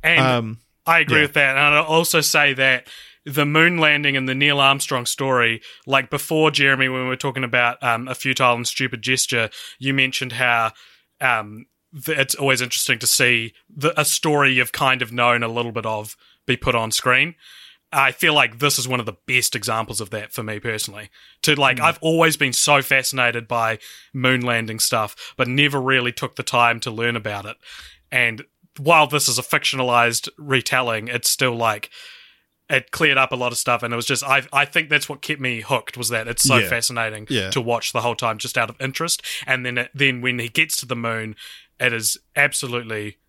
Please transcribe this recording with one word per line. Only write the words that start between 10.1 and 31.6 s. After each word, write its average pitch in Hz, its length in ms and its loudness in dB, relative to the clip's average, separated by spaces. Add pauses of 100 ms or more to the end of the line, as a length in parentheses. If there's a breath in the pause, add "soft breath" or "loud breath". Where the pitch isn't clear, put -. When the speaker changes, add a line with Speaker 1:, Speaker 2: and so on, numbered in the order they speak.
Speaker 1:
how, 117 400 0 (480 soft breath)
um, 110 460 -2 (380)
th-, 156 140 -2
it's 131 160 0
always 135 280 0
interesting 123 380 -2
to 123 60 -2
see 117 460 2 (220 soft breath)
the, 151 260 -2
a 147 40 0
story 143 500 2
you've 123 180 2
kind 127 300 0
of 117 100 -6
known 120 300 2
a 113 60 -2
little 117 240 -4
bit 110 140 -6
of 110 300 -6 (300 soft breath)
be 123 100 0
put 127 180 -2
on 113 160 -2
screen. 135 440 2 (560 loud breath)
I 135 220 2
feel 160 220 0
like 120 240 2
this 143 200 0
is 123 80 -4
one 127 140 -2
of 107 60 -6
the 104 100 -8 (100)
best 127 300 0
examples 113 460 -4
of 95 80 -10
that 107 220 -10
for 120 100 -8
me 107 180 -8
personally. 107 480 -8 (340 soft breath)
To, 156 160 2
like, 131 200 4
Speaker 2:
Mm. 151 60 0
Speaker 1:
I've 165 180 2
always 160 340 4
been 131 160 0
so 143 300 2
fascinated 123 680 0
by 113 300 -2 (360 loud breath)
moon 127 280 2
landing 113 360 -2
stuff, - 600 -2
but 123 100 0
never 139 320 2
really 127 320 0
took - 240 -8
the 127 60 -8
time 117 380 2
to 123 100 -6
learn 117 260 -2
about 104 300 -6
it. 107 100 -14 (560 loud breath)
And 117 320 0 (340)
while 151 280 6
this 143 200 0
is 123 120 0
a 123 40 -4
fictionalized 123 840 0 (100)
retelling, 127 680 -2
it's 120 220 -2
still, 127 240 0
like, 113 340 -2 (800 loud breath)